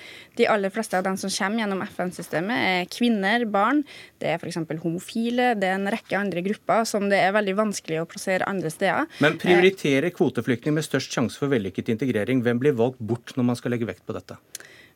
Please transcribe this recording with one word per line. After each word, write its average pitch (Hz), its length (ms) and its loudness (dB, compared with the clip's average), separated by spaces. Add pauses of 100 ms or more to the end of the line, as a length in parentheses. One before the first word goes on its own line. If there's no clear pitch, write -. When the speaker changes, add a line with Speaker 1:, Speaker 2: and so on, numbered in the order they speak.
(360)
Speaker 1:
De 240 140 4
aller 202 240 2
fleste 208 240 -4
av 185 80 0
dem 190 120 -2
som 196 120 -6
kommer 208 320 -2
gjennom 196 240 -2
F - 200 -16
N-systemet, 180 640 -4
er 180 200 0
kvinner, 233 600 2
barn, 220 340 2 (380)
det 151 120 0
er 170 80 -4
for - 80 -8
eksempel 160 320 -6
homofile, 233 720 0 (100)
det 185 80 2
er 190 80 0
en 196 160 -2
rekke - 240 -4
andre 190 280 -2
grupper 208 440 0
som 202 200 -2
det 196 120 4
er 185 160 4
veldig 196 180 0
vanskelig 196 460 -2
å 165 80 -6
plassere - 400 -2
andre 165 240 -4
steder. 196 320 0 (160)
Speaker 2:
Men 160 160 4
Speaker 1:
Eh, - 80 -10
Speaker 2:
prioritere 175 680 4
kvoteflyktninger 131 680 0
med 151 80 -4
størst - 240 -2
sjanse 117 240 0
for 143 160 0
vellykket 107 420 -2
integrering. 120 500 0
Hvem 120 140 2
blir 147 180 4
valgt 123 220 0
bort 117 380 -6
når 123 160 2
man - 80 0
skal 123 100 -4
legge 117 180 -2
vekt - 160 -12
på 110 120 -8
dette? 92 200 -14 (580)